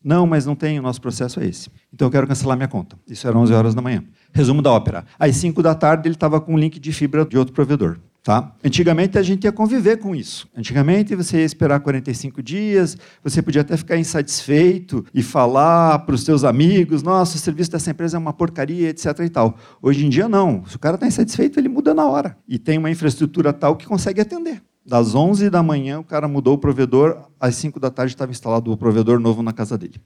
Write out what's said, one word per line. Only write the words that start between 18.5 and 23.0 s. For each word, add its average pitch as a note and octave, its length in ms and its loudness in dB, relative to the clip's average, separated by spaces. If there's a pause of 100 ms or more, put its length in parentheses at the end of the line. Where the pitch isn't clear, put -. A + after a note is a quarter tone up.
et D#3+ 100 -8
cetera E3 260 -4
e E3+ 60 -2
tal. A2+ 260 0 (240)
Hoje C#3 240 0
em D3+ 40 2
dia E3+ 200 2
não. F3+ 380 2
Se - 80 -18
o - 60 -14
cara E3 180 -2
tá B3+ 80 -2
insatisfeito, A#3+ 540 0
ele C4 80 0
muda C#4+ 260 0
na D#4 100 2
hora. C#4 320 -2 (120)
E B2 100 -6
tem D#3 200 -2
uma D#3+ 120 -2
infraestrutura D#3 640 0